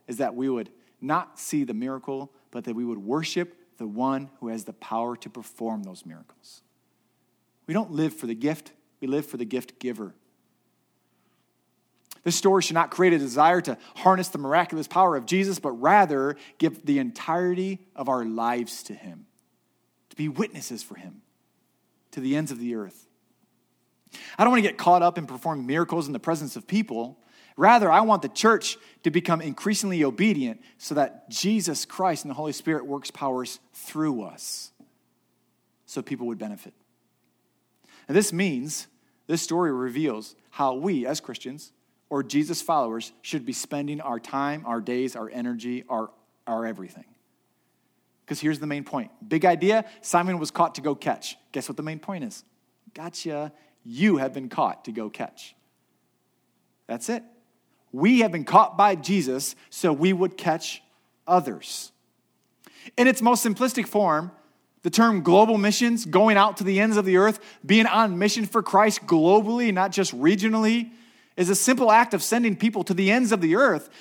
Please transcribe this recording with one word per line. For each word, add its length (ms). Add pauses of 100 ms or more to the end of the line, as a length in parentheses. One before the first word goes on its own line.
is 100
that 180
we 140
would 220 (300)
not 380
see 260
the 100
miracle, 580 (180)
but 140
that 100
we 100
would 140
worship 560 (220)
the 100
one 440 (100)
who 80
has 160
the 80
power 440
to 120
perform 540
those 240
miracles. 560 (1040)
We 80
don't 160
live 240
for 120
the 80
gift, 380 (280)
we 80
live 180
for 100
the 80
gift 340
giver. 360 (2000)
This 140
story 260
should 120
not 160
create 220
a 60
desire 440
to 140 (200)
harness 320
the 100
miraculous 500
power 260
of 120
Jesus, 320
but 140
rather 640 (200)
give 300
the 120
entirety 840 (140)
of 140
our 160
lives 600
to 100
him, 320 (840)
to 80
be 140
witnesses 520
for 120
him 260 (920)
to 80
the 140
ends 160
of 80
the 180
earth. 320 (1300)
I 60
don't 80
want 120
to 60
get 80
caught 240
up 160
in 80
performing 400
miracles 400
in 80
the 40
presence 380
of 100
people. 520 (400)
Rather, 340
I 80
want 220
the 80
church 480 (240)
to 80
become 320
increasingly 600
obedient 600 (160)
so 160
that 340
Jesus 560
Christ 400
and 60
the 60
Holy 160
Spirit 340
works 240
powers 500 (140)
through 480
us 500 (1120)
so 160
people 280
would 100
benefit. 340 (1400)
And 80
this 160
means, 540 (400)
this 160
story 300
reveals 640 (120)
how 260
we 320
as 140
Christians 520 (380)
or 120
Jesus 380
followers 520 (100)
should 240
be 80
spending 460
our 200
time, 460
our 140
days, 360
our 140
energy, 580
our, 220 (360)
our 200
everything. 400 (1200)
'Cause 140
here's 180
the 80
main 180
point. 260 (160)
Big 180
idea, 400 (180)
Simon 360
was 120
caught 260
to 40
go 140
catch. 420 (160)
Guess 160
what 80
the 60
main 160
point 260
is? 200 (480)
Gotcha. 600 (320)
You 340
have 140
been 160
caught 360
to 80
go 180
catch. 460 (1300)
That's 220
it. 160 (680)
We 300
have 100
been 140
caught 320
by 200
Jesus 600 (140)
so 220
we 200
would 240
catch 460 (440)
others. 640 (1080)
In 100
its 160
most 220
simplistic 440
form, 420 (520)
the 80
term 320
global 360
missions, 460
going 320
out 220
to 60
the 140
ends 180
of 100
the 100
earth, 240 (240)
being 220
on 320
mission 260
for 180
Christ 440
globally, 640
not 180
just 260
regionally, 760 (440)
is 140
a 40
simple 360
act 240
of 80
sending 320
people 300
to 100
the 160
ends 220
of 80
the 160
earth 340 (100)